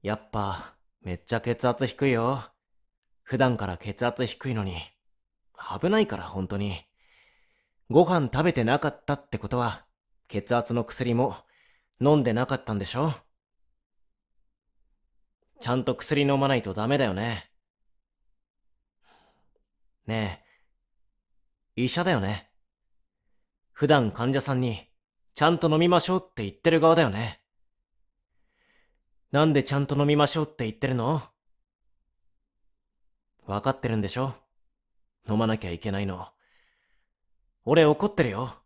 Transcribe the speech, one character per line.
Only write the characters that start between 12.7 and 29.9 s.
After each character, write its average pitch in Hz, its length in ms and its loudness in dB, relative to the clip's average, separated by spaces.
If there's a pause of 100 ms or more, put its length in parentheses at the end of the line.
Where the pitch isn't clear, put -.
ん 101 60 -2
で 95 60 -6
し 101 100 -6
ょ？ 143 180 -2 (2500)
ち - 80 -8
ゃ 123 80 0
ん 127 80 -2
と 127 120 -2
薬 - 260 -2
飲 139 180 2
ま 139 80 2
な 135 80 2
い 117 60 0
と 95 120 -8
ダ 107 140 -4
メ 143 100 0
だ 139 80 2
よ 101 80 -2
ね。 104 380 -6 (2500)
ね 107 400 -6 (1300)
え、 120 80 -2
医 127 60 0
者 175 140 -2
だ 185 80 0
よ 135 80 2
ね。 95 320 -6 (1200)
普 - 160 -2
段 135 240 4
患 120 180 -2
者 135 120 0
さ 135 120 -4
ん 127 80 0
に、 117 260 -4 (460)
ち - 80 -2
ゃ 151 80 6
ん 170 80 2
と 165 100 2
飲 156 120 4
み 175 100 6
ま 180 100 6
し 185 120 0
ょ 185 60 2
う - 60 2
っ - 100 -20
て 117 100 -6
言 101 60 -4
っ 98 60 -16
て - 140 2
る 165 100 4
側 160 140 8
だ 165 80 6
よ 131 80 4
ね。 107 320 -6 (1900)
な 147 160 4
ん 156 60 4
で 139 100 4
ち 139 100 -2
ゃ 139 60 2
ん 139 80 0
と 139 100 -2